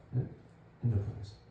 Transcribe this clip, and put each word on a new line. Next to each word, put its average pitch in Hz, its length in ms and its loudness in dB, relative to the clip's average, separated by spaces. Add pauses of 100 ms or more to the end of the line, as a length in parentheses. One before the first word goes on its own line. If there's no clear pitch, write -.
(160)
예? 127 120 2 (560)
핸드폰에서. 101 520 0 (160)